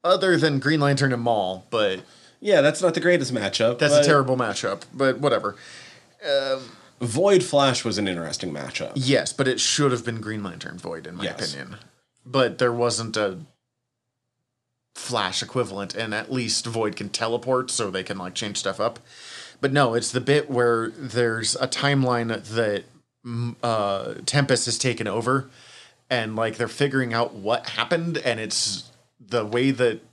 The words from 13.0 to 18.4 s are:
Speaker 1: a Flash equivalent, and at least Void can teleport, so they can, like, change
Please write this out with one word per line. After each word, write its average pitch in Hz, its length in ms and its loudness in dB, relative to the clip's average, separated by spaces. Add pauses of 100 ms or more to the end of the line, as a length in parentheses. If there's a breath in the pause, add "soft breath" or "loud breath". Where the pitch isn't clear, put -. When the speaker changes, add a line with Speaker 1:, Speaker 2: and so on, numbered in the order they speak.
Speaker 1:
a 98 220 -2 (1500)
Flash 104 480 -2
equivalent, 98 520 -4
and 110 180 -6
at 107 200 -6
least 123 340 -4
Void 110 300 -2
can 107 120 -8
teleport, 123 640 -2
so 110 200 -2
they 92 120 -4
can, 98 160 -8
like, 90 160 -10
change 104 240 -6